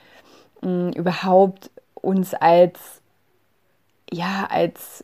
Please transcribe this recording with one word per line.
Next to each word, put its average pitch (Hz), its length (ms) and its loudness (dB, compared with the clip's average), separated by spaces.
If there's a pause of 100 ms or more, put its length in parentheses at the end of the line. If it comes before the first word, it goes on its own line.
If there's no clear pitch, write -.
(640)
ähm, 180 300 -4
überhaupt 185 760 0 (240)
uns 190 400 -4
als, 175 440 4 (1300)
ja, 190 360 -6
als, - 560 -6